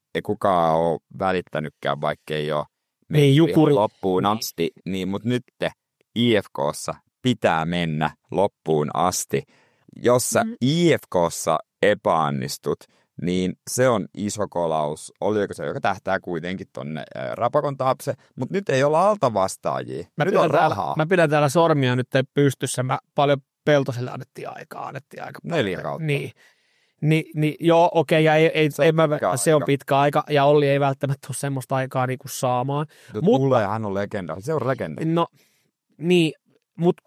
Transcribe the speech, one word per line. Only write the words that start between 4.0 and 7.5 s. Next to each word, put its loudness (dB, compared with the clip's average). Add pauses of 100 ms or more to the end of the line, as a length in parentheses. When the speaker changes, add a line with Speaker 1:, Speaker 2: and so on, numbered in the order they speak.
Speaker 1:
asti, -2 (140)
niin, -6
mut -6
nytte -4 (440)
I 2
F -8
K:ssa -6 (280)
pitää 0